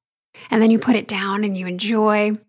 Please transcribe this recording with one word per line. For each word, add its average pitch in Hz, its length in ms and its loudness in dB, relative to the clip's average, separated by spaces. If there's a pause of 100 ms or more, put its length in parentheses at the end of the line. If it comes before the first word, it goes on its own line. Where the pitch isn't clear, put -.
(480)
And 220 140 2
then 226 80 6
you 226 80 4
put 247 160 0
it - 140 -4
down 196 340 -4
and 202 140 -4
you 185 100 -8
enjoy. 214 720 0 (100)